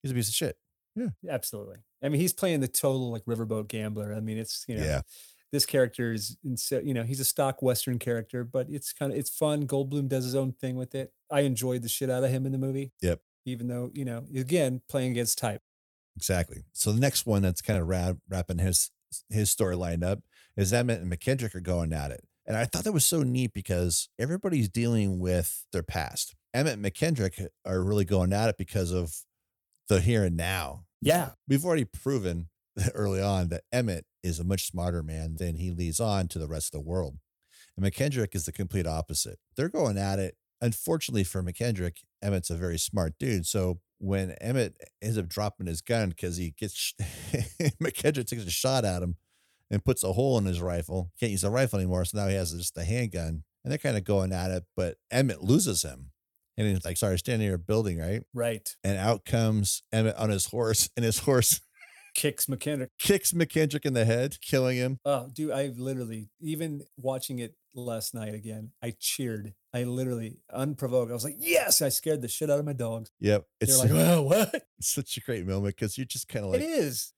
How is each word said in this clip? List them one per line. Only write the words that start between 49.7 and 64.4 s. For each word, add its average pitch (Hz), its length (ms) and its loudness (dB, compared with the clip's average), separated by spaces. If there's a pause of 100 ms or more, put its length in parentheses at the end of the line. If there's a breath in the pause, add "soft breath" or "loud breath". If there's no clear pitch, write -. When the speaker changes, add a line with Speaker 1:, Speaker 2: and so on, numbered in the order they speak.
Speaker 1:
puts - 200 2
a 95 100 0
hole 127 240 4
in 101 80 4
his 87 160 0
rifle. 90 580 -2
Can't 117 120 0
use 98 100 0
the 98 80 2
rifle 120 300 2
anymore, 92 260 2
so 104 120 -4
now 101 100 0
he 98 80 2
has 87 160 -2
just 87 240 -6
the 85 100 -4
handgun. 90 580 -2 (200)
And 123 80 -6
they're 151 60 -2
kinda 113 240 0
going 95 300 2
at 92 200 -2
it, 90 120 -4 (120)
but 90 220 -2 (140)
Emmett 120 320 2
loses 123 400 4
him. 69 280 -10 (460)
And 107 100 2
he's 95 180 2
like, 87 120 -2
"Sorry, 95 220 2
standing 110 280 0
near 95 80 2
a 85 40 -2
building," 101 400 0
right? 98 240 -4 (100)
Speaker 2:
Right. 117 500 -4
Speaker 1:
And 98 140 2
out 101 280 2
comes 110 640 2
Emmett 110 240 2
on 110 140 0
his 98 180 2
horse, 113 480 0
and 120 80 0
his 113 160 2
horse - 460 4
<laughs> - 40 -20 (460 loud breath)
Speaker 2:
Kicks - 300 0
McKendrick. 135 520 -4
Speaker 1:
kicks - 360 4
McKendrick 156 520 2
in 135 80 2
the 113 120 6
head, 120 340 2
killing 127 380 2